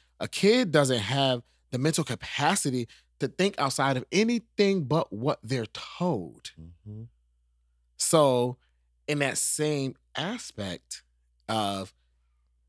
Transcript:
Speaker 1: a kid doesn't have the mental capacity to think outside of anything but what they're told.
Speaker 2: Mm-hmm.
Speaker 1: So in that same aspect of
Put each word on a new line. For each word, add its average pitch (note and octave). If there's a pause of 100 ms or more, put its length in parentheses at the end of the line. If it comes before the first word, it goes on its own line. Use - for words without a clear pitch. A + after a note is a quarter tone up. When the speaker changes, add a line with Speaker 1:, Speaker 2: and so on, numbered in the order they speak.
(200)
Speaker 1:
a -
kid G#3+
doesn't C3
have B2+ (300)
the B2
mental D#3
capacity C3+ (320)
to C#3
think F#3+
outside C3+
of E3+
anything G3+
but C#3
what A#2
they're A#2
told. - (100)
Speaker 2:
Mm-hmm. G#2 (920)
Speaker 1:
So B2+ (500)
in D3
that C3+
same D3 (200)
aspect C3 (480)
of G2 (720)